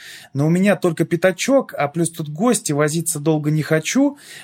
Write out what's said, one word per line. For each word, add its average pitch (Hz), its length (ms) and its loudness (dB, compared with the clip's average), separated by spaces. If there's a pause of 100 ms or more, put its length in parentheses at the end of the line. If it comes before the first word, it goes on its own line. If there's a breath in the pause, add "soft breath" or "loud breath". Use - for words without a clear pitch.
(340 loud breath)
но 139 120 0
у 156 40 2
меня 185 280 4
только 170 280 0
пятачок, 190 680 0
а 180 160 -2
плюс 170 220 -2
тут 151 180 -10
гости, 202 420 0
возиться 151 480 -2
долго 151 320 0
не 156 120 0
хочу, 269 540 0 (260 loud breath)